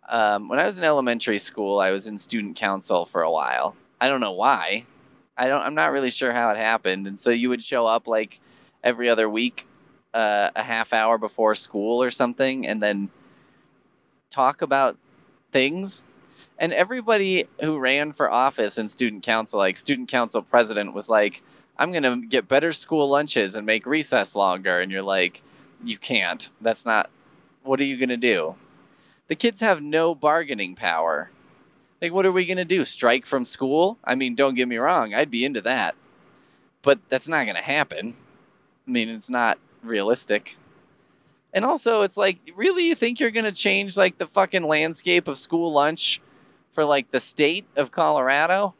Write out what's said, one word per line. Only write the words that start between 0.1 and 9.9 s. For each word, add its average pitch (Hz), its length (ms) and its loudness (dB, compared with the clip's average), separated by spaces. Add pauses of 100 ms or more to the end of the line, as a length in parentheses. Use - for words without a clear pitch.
when 127 120 -2
I 170 60 2
was 202 120 -4
in 175 80 -2
elementary 120 540 0
school, 101 400 -2
I 95 120 2
was 98 160 -4
in 107 100 -8
student 101 380 -4
council 98 500 -2
for 87 160 -4
a 82 100 0
while. 69 440 -2 (240)
I 123 80 2
don't 135 140 0
know 104 100 -2
why. 101 540 0 (520)
I 123 100 0
don't, 135 140 0
I'm 143 140 -4
not 156 160 2
really 139 180 -2
sure 123 220 -2
how 120 200 2
it 104 60 0
happened. 104 500 0
And 101 120 -8
so 120 120 2
you 120 180 0
would 120 140 -4
show 120 220 -2
up, 113 220 0
like, 110 320 -2 (440)
every 120 260 2
other 110 200 4
week, 120 380 -2 (460)